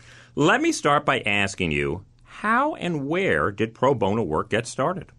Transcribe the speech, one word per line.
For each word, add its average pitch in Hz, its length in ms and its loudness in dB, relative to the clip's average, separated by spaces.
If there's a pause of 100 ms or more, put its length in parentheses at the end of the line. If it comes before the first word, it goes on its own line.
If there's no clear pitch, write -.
(340)
Let 196 280 4
me 330 100 0
start 147 340 2
by 135 140 2
asking 98 540 0
you, 73 320 -2 (180)
how 247 500 -2
and 143 340 -6
where 120 440 0
did 113 240 -4
pro 135 180 2
bono 110 300 0
work 82 260 -2
get 113 160 0
started? 170 540 -6